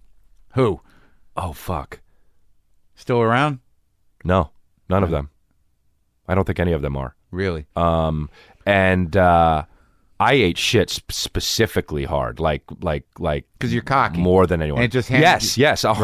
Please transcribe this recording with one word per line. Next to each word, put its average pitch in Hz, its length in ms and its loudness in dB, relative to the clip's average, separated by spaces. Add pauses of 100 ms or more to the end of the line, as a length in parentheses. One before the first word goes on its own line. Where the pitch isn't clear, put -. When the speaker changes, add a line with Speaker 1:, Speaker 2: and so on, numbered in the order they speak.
(540)
Speaker 1:
Who? 113 260 0 (560)
Speaker 2:
Oh, 85 160 -6
fuck. - 480 -10 (960)
Speaker 1:
Still 120 260 -2
around? 127 380 0 (640)
Speaker 2:
No, 90 280 2 (360)
none 95 160 2
of 87 60 0
Speaker 1:
Oh. - 80 -2
Speaker 2:
them. 71 140 -8 (1000)
I 90 40 -2
don't 95 120 0
think 92 160 -4
any 87 100 0
of 76 100 -2
them 69 140 -4
are. 65 180 -8 (160)
Speaker 1:
Really? 87 360 -6 (100)
Speaker 2:
Um, 80 540 0 (360)
and, 92 520 2
uh, 82 480 4 (520)
I 113 160 2
ate 95 260 2
shit - 340 0
sp-, - 160 -10
specifically - 960 -4
hard, 64 340 -4
like, 78 220 -2 (220)
like, 76 220 -4 (120)
like, 76 300 -4 (120)
Speaker 1:
'Cause 117 140 -4
you're 117 80 -2
cocky. 117 400 -2
Speaker 2:
more 90 240 4
than 82 160 -2
anyone. 76 220 -2
Speaker 1:
And - 20 2
it 113 60 -4
just 123 180 -2
handed 131 160 4
Speaker 2:
Yes, 147 320 2
Speaker 1:
you 127 60 4
Speaker 2:
yes, 135 200 2
a 110 120 2
ho-, 107 80 0